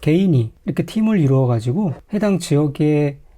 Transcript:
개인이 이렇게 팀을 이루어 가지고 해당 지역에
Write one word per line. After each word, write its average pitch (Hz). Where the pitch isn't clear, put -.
개인이 156
이렇게 160
팀을 220
이루어 135
가지고 123
해당 202
지역에 147